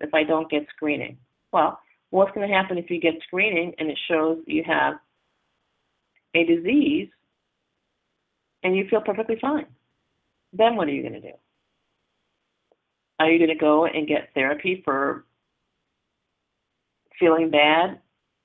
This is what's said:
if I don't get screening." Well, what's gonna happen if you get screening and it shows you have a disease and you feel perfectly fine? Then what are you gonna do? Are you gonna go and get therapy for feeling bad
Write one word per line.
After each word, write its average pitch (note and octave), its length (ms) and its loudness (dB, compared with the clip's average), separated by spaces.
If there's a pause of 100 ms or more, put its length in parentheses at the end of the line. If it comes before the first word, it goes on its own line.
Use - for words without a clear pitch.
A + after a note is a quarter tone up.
if - 100 -8
I D#3 120 2
don't D#3+ 260 -2
get D4 240 -2
screening." B2+ 420 -6 (360)
Well, E3+ 280 0 (300)
what's F#3+ 220 2
gonna G3+ 160 -4
happen F#3+ 280 0
if E3+ 140 -8
you E3+ 100 -4
get D#3+ 140 2 (120)
screening F3+ 520 -2
and D#3 120 -4
it C#3 80 -8 (100)
shows D#3+ 380 0
you D#3 180 -2
have C#3+ 300 0 (1400)
a E3 100 2
disease F3+ 640 0 (1500)
and F#3 140 0
you G3 120 -2
feel A3 120 2
perfectly A3 400 -4
fine? D4 260 -2 (840)
Then A3 240 2
what E3+ 120 -2
are C#3+ 40 -4
you C3+ 100 -6
gonna A2+ 180 -10
do? - 120 -18 (1900)
Are D#3+ 100 4
you E3 80 6
gonna D#3+ 200 2
go D3+ 260 4
and D#3 240 -2
get - 260 -4
therapy D3 480 -2
for C3+ 420 -4 (2000)
feeling D#3+ 300 4
bad D#3 500 2 (440)